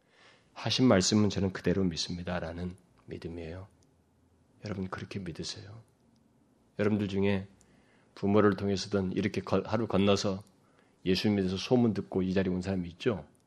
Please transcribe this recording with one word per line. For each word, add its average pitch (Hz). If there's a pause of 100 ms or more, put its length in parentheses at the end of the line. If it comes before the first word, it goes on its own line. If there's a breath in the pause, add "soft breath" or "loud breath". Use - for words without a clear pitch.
(540 soft breath)
하신 127
말씀은 104
저는 95
그대로 92
믿습니다라는 87 (280)
믿음이에요. 85 (960)
여러분, 95
그렇게 -
믿으세요. 98 (1000)
여러분들 104
중에 98 (720 soft breath)
부모를 101
통해서든 98
이렇게 98
거-, 95
하루 113
건너서 98 (600 soft breath)
예수님에 98
대해서 95
소문 120
듣고 98
이 92
자리에 92
온 90
사람이 92
있죠? 87 (220)